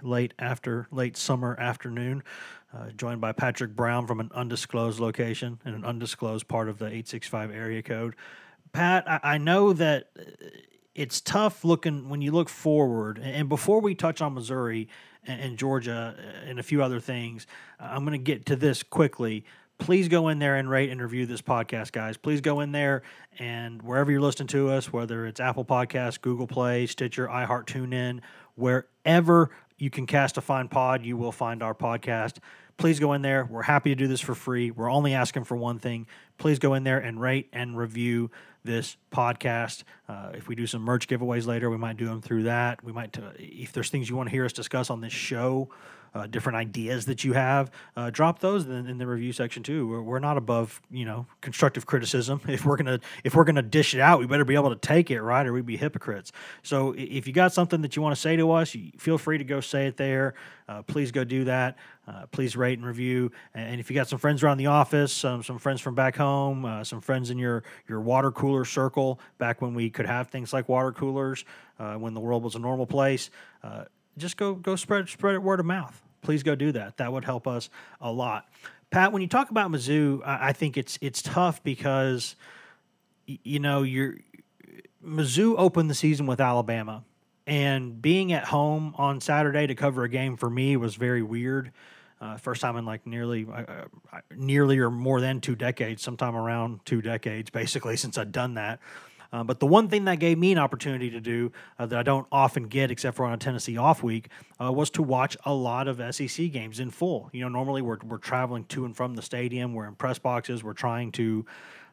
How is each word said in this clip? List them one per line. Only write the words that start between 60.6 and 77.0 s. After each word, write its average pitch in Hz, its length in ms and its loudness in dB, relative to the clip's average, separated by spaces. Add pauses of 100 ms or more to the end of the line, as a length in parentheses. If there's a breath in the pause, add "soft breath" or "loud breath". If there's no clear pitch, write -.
Uh, 107 140 -12
please 143 280 -2
go 131 120 0
do 131 220 0
that. 127 320 0 (300 loud breath)
Uh, 95 200 -16
please 123 280 -4
rate 127 220 0
and 120 80 -10
review. 123 460 0 (240 loud breath)
And, 113 160 -8
and 120 80 -6
if 117 100 -10
you 131 60 -4
got 131 120 2
some 131 120 -4
friends 147 240 2
around 143 140 6
the 135 100 0
office, 143 580 4
um, 123 160 -2
some 123 160 -8
friends 135 240 -2
from 127 140 -6
back 131 200 2
home, 139 480 0
uh, 110 200 -6
some 110 180 -10
friends 127 300 -2
in 123 80 -4
your, 120 240 0 (240 loud breath)
your 110 140 -6
water 131 280 4
cooler 135 360 2
circle, 131 540 0 (200 loud breath)
back 120 240 -2
when 120 100 -4
we 117 160 0
could 110 160 -4
have 120 220 -2
things 127 260 -8
like 127 160 -2
water 127 220 2
coolers, 135 520 -4 (360 loud breath)
uh, 107 160 -8
when 113 180 -6
the 113 60 -8
world 117 240 0
was 110 100 -6
a 117 60 -8
normal 127 260 -2
place, 135 460 2 (320 loud breath)
uh, 107 220 -12 (300)
just 170 220 -10
go, 202 160 0
go 185 220 -2
spread, 196 340 0
spread 196 240 2
it 190 80 0
word 190 180 2
of 170 60 0
mouth. 175 340 -4 (220)
Please 151 220 0
go 151 120 2
do 147 160 2
that. 107 260 -6
That 123 140 -4